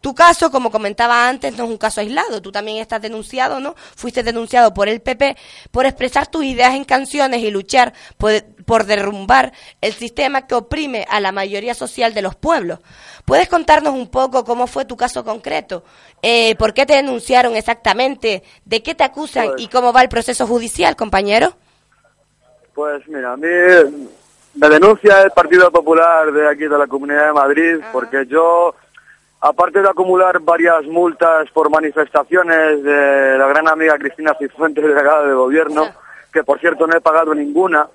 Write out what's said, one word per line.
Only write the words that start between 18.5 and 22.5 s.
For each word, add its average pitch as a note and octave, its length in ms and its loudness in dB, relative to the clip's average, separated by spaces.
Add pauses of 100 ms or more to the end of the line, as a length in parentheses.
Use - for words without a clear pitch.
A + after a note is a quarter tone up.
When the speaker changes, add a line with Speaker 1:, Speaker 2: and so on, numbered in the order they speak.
Speaker 1:
¿De A3+ 180 -4
qué D#4+ 120 -8
te - 100 0
acusan? C#4 460 -6
Speaker 2:
Pues C4 100 -8
Speaker 1:
¿Y A3 80 -12
cómo B3 240 0
va B3+ 80 6
el B3+ 80 4
proceso A#3 360 -4
judicial, A3+ 520 -2
compañero? G#3 560 0 (1200)